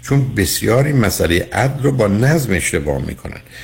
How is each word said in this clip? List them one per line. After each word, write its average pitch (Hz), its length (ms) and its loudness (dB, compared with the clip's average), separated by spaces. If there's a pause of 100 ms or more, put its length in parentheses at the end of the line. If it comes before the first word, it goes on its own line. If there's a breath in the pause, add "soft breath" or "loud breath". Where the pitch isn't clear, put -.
چون 123 340 0
بسیاری 120 580 2
مسئله 92 600 2
عدل 131 300 0
رو 143 80 2
با 117 160 2
نظم 120 460 2
اشتباه 76 480 -2
می‌کنن. - 400 -10 (220 loud breath)